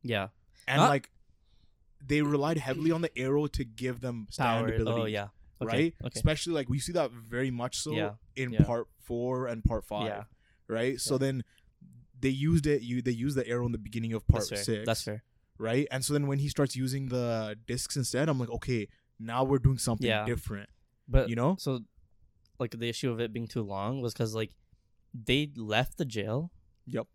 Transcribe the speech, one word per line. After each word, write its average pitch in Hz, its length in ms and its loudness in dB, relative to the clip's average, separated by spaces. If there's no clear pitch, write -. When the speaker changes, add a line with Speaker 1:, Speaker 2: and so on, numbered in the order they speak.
Speaker 1:
Yeah. 104 260 -2
Speaker 2:
And, 135 140 2
Speaker 1:
Not 214 80 8
Speaker 2:
like, 143 220 2
they 143 180 2
relied 147 360 2
heavily 139 340 0
on 165 100 0
the 165 160 -4
arrow 139 300 2
to 135 160 -4
give 120 360 -6
them 120 300 -6
stand 113 360 0
Speaker 1:
Power. 113 80 -2
Speaker 2:
ability. 117 260 0
Speaker 1:
Oh, 113 40 0
yeah. 104 240 -2
Okay, 123 60 -2
Speaker 2:
Right? 139 280 0
Speaker 1:
okay. - 100 -8
Speaker 2:
Especially, 156 400 2
like, 139 140 -2
we 139 100 0
see 135 140 -4
that 160 180 2
very 120 400 -2
much 120 280 -4
so - 140 -4
Speaker 1:
Yeah, 107 220 -2
Speaker 2:
in 131 160 -4
Speaker 1:
yeah. 110 120 6
Speaker 2:
part 120 240 -2
four 123 480 -2
and 113 160 -6
part 110 200 2
five. 104 220 -4
Speaker 1:
Yeah. 104 180 -6
Speaker 2:
Right? 120 320 -2
So - 140 -2
Speaker 1:
Yeah. 131 40 2
Speaker 2:
then 135 260 0
they 131 100 0
used 143 380 4
it, 143 160 2
you, 120 200 -2
they 123 100 0
used 127 240 -2
the 127 100 0
arrow 120 200 -2
in 120 60 0
the 113 60 -4
beginning 113 340 -4
of 110 160 -2
part 110 140 6
Speaker 1:
That's 101 220 -4
fair. - 0 -
Speaker 2:
six. 107 100 -4
Speaker 1:
That's 113 160 2
fair. 107 220 -6
Speaker 2:
Right? 120 320 2
And 131 140 -2
so 147 80 0
then 143 160 2
when 139 100 0
he 143 100 0
starts 139 280 2
using 131 320 -2
the 113 580 -2
discs - 300 -4
instead, 135 320 2
I'm 143 100 2
like, 120 120 -2
"Okay, 117 360 -2
now 117 240 0
we're 139 160 4
doing 127 200 4
something 117 280 0
Speaker 1:
Yeah. 110 180 4
Speaker 2:
different." 110 460 -4
Speaker 1:
But 127 200 4
Speaker 2:
You 117 60 -2
know? 131 240 4
Speaker 1:
so, 127 260 -2
like, 120 180 -4
the 117 100 -2
issue 120 220 -2
of 113 100 -2
it 117 120 -2
being 117 160 -6
too 117 140 -2
long 101 380 -2
was 120 140 -2
'cause, 110 220 -2
like, 110 160 -4
they 131 440 0
left 113 420 0
the 175 60 0
jail. 113 480 -2
Speaker 2:
Yep. 120 280 -6